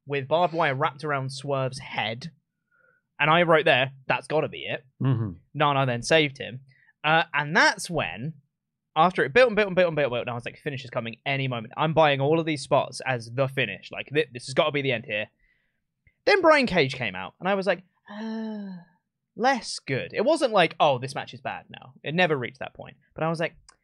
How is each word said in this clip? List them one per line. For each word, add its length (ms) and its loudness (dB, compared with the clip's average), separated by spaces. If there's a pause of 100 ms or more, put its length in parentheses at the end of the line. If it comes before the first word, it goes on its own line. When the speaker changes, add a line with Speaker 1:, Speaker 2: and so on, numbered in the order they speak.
Speaker 1:
with 220 -6
barbed 260 2
wire 200 2
wrapped 300 -4
around 280 -4
Swerve's 460 -4
head. 520 -8 (880)
And 120 2
I 140 6
wrote 200 6
there, 280 4 (160)
"That's 180 -2
gotta 220 0
be 160 -12
it." 200 -8 (180)
Speaker 2:
Mm-hmm. 280 0 (240)
Speaker 1:
Nana 320 2
then 160 -2
saved 360 2
him. 220 -12 (440)
Uh, 180 4 (100)
and 240 -2
that's 320 2
when, 460 -4 (640)
after 280 4
it 80 -2
built 160 6
and 80 -2
built 120 2
and 80 -4
built 120 4
and 80 -2
built 100 2
and 60 -2
built, 100 -2
and 80 -6
I 40 -4
was 100 -8
like, 140 -12
"Finish 260 -8
is 60 -16
coming 340 -6
any 220 -2
moment." 300 -6
I'm 180 0
buying 260 4
all 200 4
of 60 -4
these 160 -4
spots 440 0
as 260 -4
the 140 0
finish. 460 -4
Like, 200 -10
thi-, 200 0
this 140 -12
has 80 -10
gotta 180 2
be 100 -2
the 100 0
end 140 -4
here. 200 -4 (1000)
Then 140 4
Brian 260 6
Cage 300 2
came 180 -4
out, 240 -10
and 100 -4
I 60 2
was 140 -2
like, 160 -2 (260)
"Ah." 720 -10 (560)
Less 420 -2
good. 340 -6
It 120 -2
wasn't 280 2
like, 260 4
"Oh, 200 4
this 160 -10
match 200 -10
is 60 -18
bad 280 -10
now." 340 -20
It 120 -6
never 220 2
reached 240 -8
that 140 -10
point. 220 -16 (180)
But 100 -4
I 40 0
was 120 -4
like, 160 -4 (280)